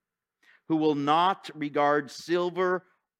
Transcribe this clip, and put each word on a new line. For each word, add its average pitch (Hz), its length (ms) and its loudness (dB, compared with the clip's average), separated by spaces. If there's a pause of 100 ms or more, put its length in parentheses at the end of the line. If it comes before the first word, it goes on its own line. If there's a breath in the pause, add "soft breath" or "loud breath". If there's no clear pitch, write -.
(680 soft breath)
who 160 80 2
will 156 180 2
not 156 580 0
regard 147 560 0
silver, 180 800 -2 (320 soft breath)